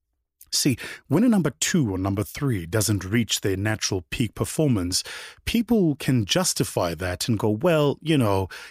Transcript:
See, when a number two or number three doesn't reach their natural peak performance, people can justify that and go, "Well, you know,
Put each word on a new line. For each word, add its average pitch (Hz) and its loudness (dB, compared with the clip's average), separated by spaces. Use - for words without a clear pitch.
See, 139 2
when 175 4
a 262 4
number 180 2
two 139 0
or 95 -2
number 98 0
three 110 -4
doesn't 95 0
reach 110 0
their 95 0
natural 104 -2
peak - -4
performance, 101 0
people 214 2
can 123 0
justify 113 0
that 90 -4
and 110 2
go, 110 2
"Well, 147 2
you 156 2
know, 98 2